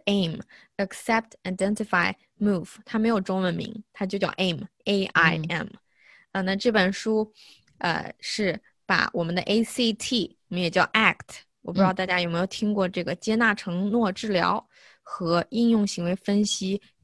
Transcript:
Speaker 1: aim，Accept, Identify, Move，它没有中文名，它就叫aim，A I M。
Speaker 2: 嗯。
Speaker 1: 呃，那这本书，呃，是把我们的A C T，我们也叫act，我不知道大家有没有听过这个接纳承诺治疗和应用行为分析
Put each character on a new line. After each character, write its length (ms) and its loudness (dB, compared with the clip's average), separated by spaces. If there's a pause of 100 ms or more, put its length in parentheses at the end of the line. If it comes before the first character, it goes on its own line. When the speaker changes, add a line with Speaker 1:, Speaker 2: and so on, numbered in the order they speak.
Speaker 1:
aim，Accept, 1300 -2 (120)
Identify, 720 0 (260)
Move， 360 0 (100)
它 120 -4
没 120 2
有 100 2
中 220 -2
文 120 0
名， 380 -8
它 140 -6
就 120 -6
叫 200 0
aim，A 680 -2
I 420 4
M。 180 -4
Speaker 2:
嗯。 20 -16 (600)
Speaker 1:
呃， 100 -2
那 140 0
这 160 2
本 220 4
书， 360 -2 (500)
呃， 300 -2 (120)
是 360 -2 (280)
把 260 2
我 140 -2
们 100 -4
的 60 0
A 200 2
C 300 0
T， 460 -4 (100)
我 80 -8
们 60 0
也 80 0
叫 240 4
act， 480 0 (220)
我 100 -8
不 40 -2
知 60 6
道 80 6
大 140 -2
家 160 0
有 80 -2
没 80 0
有 100 0
听 260 -2
过 140 2
这 160 -4
个 100 -4
接 220 -2
纳 180 4
承 360 -2
诺 200 2
治 200 -6
疗 360 2 (380)
和 460 0
应 200 2
用 160 4
行 200 -4
为 100 0
分 300 0
析 360 -2 (220)